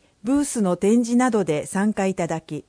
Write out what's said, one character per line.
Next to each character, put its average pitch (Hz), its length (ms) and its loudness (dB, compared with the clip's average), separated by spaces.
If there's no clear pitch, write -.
ブ 269 180 0
ー 294 40 0
ス - 180 -2
の 180 140 2
展 226 280 2
示 233 120 0
な 254 140 4
ど 214 140 2
で 151 220 -2
参 202 260 -2
加 196 140 -2
い 190 80 -2
た 175 120 -4
だ 160 140 -4
き、 - 280 -12